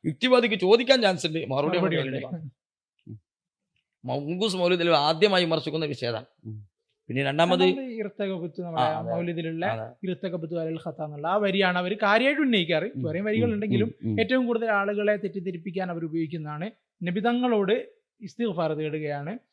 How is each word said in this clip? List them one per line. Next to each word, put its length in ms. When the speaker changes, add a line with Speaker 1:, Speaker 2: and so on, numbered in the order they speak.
Speaker 1:
യുക്തിവാദിക്ക് 480
ചോദിക്കാൻ 480
ചാൻസ് 240
ഉണ്ട്, 240
മറുപടി 280
Speaker 2:
മറുപടി 180
Speaker 1:
അവിടെ 200
Speaker 2:
ഉണ്ട്. 100
Speaker 1:
ഉണ്ട്. 920
മൗങ്ങൂസ് 520
മൗലൂദ് 320
ആദ്യമായി 560
വിമർശിക്കുന്ന 420
വിഷയതാണ്. 380
Speaker 3:
ഉം. 220
Speaker 1:
പിന്നെ 160
രണ്ടാമത് 360
Speaker 2:
രണ്ടാമത് 240
ഇർത്തകബത്ത് 760
നമ്മുടെ 220
Speaker 1:
ആ, 160
അതെ. 140
Speaker 2:
മൗലിദിലുള്ള 540
Speaker 1:
അതെ. 420
Speaker 2:
ഇർത്തകബത്ത് 500
അലൽ 280
ഖത്ത 160
എന്നുള്ള 260
ആ 80
വരിയാണ് 420
അവർ 160
കാര്യമായിട്ട് 480
ഉന്നയിക്കാറ്. 420
Speaker 3:
ഉം, 180
Speaker 2:
വേറെയും 200
Speaker 3:
ഉം, 40
Speaker 2:
വരികളുണ്ടെങ്കിലും 680
Speaker 3:
ഉം, 60
ഉം. 100
Speaker 2:
ഏറ്റവും 260
കൂടുതൽ 240
ആളുകളെ 460
തെറ്റിദ്ധരിപ്പിക്കാൻ 760
അവർ 140
ഉപയോഗിക്കുന്നതാണ് 680
നബിതങ്ങളോട് 680
ഇസ്തിഗ്ഫാർ 520
തേടുകയാണ്, 580